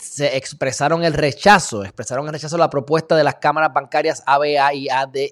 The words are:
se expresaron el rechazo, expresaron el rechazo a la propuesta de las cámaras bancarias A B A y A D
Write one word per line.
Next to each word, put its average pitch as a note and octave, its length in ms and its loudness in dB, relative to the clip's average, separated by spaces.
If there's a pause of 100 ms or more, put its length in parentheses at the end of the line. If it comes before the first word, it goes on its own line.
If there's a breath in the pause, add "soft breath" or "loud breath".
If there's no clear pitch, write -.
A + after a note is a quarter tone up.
se C#3 340 -4
expresaron D3 680 -2
el E3 100 2
rechazo, D3 720 2
expresaron B2+ 420 -8
el D3+ 80 -10
rechazo D#3 220 -8
a E3+ 40 2
la D#3 120 2
propuesta D#3 440 0
de D3+ 80 6
las C#3 120 0
cámaras D3+ 360 0
bancarias D3+ 540 -2
A C#3 140 4
B D3 180 0
A C#3 160 2
y C#3 160 -6
A C3 160 -2
D C3+ 260 -6